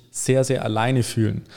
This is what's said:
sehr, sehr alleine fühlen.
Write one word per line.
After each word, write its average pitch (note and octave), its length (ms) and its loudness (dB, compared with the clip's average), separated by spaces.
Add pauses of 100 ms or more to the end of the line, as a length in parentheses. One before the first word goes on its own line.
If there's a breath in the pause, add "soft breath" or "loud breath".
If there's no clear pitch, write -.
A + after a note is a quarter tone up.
(100)
sehr, C3 340 2
sehr C3 180 -2
alleine A#2 400 0
fühlen. A2 400 -2 (140 loud breath)